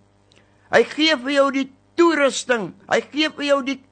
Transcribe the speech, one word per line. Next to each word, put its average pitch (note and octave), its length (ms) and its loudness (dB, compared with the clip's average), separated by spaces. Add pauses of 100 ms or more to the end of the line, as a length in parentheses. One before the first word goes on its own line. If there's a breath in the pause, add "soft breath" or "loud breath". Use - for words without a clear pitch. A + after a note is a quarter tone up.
(720 soft breath)
Hy A3+ 120 4
gee D4+ 340 0
vir B3 140 -8
jou C#4 220 2
die C4+ 200 -4 (220)
toerusting, C#4 800 0 (160)
hy A3+ 100 0
gee D4 300 -4
vir C#4+ 140 -10
jou C#4 180 0
die C4+ 300 -8